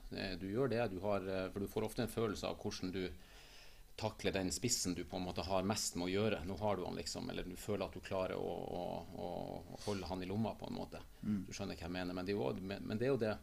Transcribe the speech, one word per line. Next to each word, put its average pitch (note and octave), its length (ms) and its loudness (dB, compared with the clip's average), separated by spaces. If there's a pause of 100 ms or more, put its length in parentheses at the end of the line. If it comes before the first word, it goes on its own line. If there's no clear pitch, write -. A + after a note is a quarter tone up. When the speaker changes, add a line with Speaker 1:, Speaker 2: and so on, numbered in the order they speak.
(140)
Speaker 1:
Eh, G2 240 -2
du F#2+ 140 -4
gjør B2+ 180 4
det, A#2 240 4
du F2+ 80 -2
har, G2+ 240 2
eh, F#2+ 240 0
for G2+ 160 -2
du - 60 0
får G#2+ 160 2
ofte A#2 180 0
en - 80 -2
følelse A2 320 2
av F#2 160 0
hvordan F#2 320 -2
du F#2 140 2 (880)
takler G#2 340 0
den F#2 220 4
spissen - 400 2
du E2+ 100 -2
på F#2 140 -4
en F#2 80 0
måte F2+ 180 0
har F#2 240 4
mest G#2+ 300 2
med F2 100 2
å F#2 40 2
gjøre. G2 360 4
Nå G2 140 -2
har G#2 160 4
du F2 80 0
han F2 100 -2
liksom, F2 360 -4
eller F2+ 180 -2
du F2+ 80 -6
føler F#2+ 300 0
at - 100 -8
du F2+ 80 -8
klarer F#2 320 2
å, F#2 160 0 (260)
å, F2+ 40 0 (340)
å F2+ 720 -4
holde F#2+ 240 0
han F#2 120 -2
i F2+ 60 -4
lomma G#2 300 2
på - 100 -6
en F#2+ 80 -4
måte. - 240 -6 (220)
Speaker 2:
Mm. G#2 240 2
Speaker 1:
Du - 80 -8
skjønner F#2 200 -2
hva E2+ 120 -4
jeg F2+ 100 -2
mener, F2+ 160 0
men F#2 140 -2
det G2+ 80 4
er - 20 4
jo, B2+ 240 2
men, G2 240 -4
men A2 160 0
det B2+ 80 4
er - 60 6
jo A2+ 80 2
det G#2+ 200 4